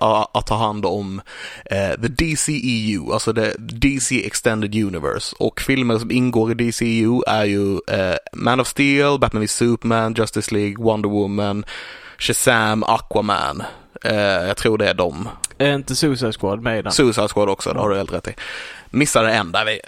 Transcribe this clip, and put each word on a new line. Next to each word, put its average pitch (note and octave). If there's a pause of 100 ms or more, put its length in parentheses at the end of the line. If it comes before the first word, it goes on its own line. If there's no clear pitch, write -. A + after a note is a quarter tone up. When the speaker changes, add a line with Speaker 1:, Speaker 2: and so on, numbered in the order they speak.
Speaker 1:
a-, G#2+
att A#2
ta A2
hand G#2
om, F#2+ (440)
eh, G2
the A#2
D D#3+
C - (120)
E A2
U, C#2+
alltså A2+
the G#2+
D A#2
C G#2+
Extended G#2+
Universe. F2
Och -
filmer B2
som A#2
ingår A#2+
i -
D A#2
C A#2+
E A2+
U B2
är G#2+
ju, G2+
eh, F#2 (180)
Man A#2+
of A#2+
Steel, C#3+
Batman A2+
v G#2+
Superman, A2+
Justice G#2+
League, G#2
Wonder G#2+
Woman, G2+ (520)
Shazam, A2
Aquaman. G#2 (400)
Eh, A2
jag G2
tror A2
det G2+
är F#2
dem. F2+ (280)
Speaker 2:
Är C#3+
inte C3+
Suicide B2+
Squad G2+
med A2+
i -
den? G2+
Speaker 1:
Suicide A2
Squad G2+
också, A2
det -
har G#2
du G2
Speaker 2:
Ja. G2
Speaker 1:
helt F2+
rätt F2
i. - (560)
Missade A#2+
en G2+
där G#2+
vi. G#2+